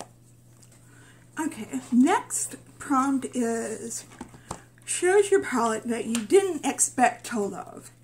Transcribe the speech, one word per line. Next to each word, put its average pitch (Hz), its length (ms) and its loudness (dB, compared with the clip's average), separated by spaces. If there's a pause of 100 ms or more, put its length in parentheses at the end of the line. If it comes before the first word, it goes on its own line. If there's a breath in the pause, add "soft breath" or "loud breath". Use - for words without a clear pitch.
(1400 loud breath)
Okay, 254 400 -6 (120)
next 302 640 2 (220)
prompt 269 560 0
is, 226 720 -4 (800 loud breath)
shows 403 460 4
your 392 120 4
palette 233 420 0
that 233 220 -2
you 226 180 -2
didn't 359 400 4
expect - 600 0
to 226 140 -4
love. - 500 -8 (140)